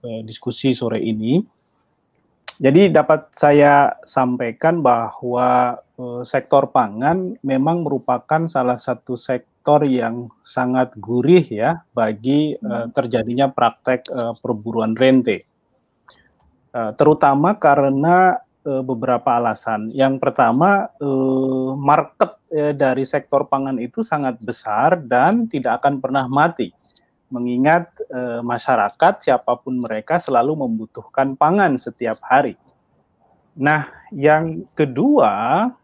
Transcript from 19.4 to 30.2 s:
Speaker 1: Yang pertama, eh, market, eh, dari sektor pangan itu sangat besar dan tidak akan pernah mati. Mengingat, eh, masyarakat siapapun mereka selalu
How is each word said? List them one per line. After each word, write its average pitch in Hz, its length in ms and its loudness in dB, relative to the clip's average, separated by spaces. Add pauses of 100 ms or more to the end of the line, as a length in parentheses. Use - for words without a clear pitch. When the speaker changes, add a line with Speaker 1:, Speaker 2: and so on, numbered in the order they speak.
Speaker 1:
Yang 135 240 0
pertama, 135 800 2
eh, 131 800 -2
market, 147 720 0
eh, 147 240 -2
dari 135 320 0
sektor 139 400 -2
pangan 135 320 -4
itu 123 240 -8
sangat 135 400 -4
besar 113 560 -2
dan 151 480 0
tidak 123 380 -4
akan 139 180 -2
pernah 135 240 -4
mati. 135 480 -2 (540)
Mengingat, 131 640 0 (160)
eh, 123 320 -8
masyarakat 120 800 0
siapapun 123 640 -2
mereka 110 320 -6
selalu 143 480 0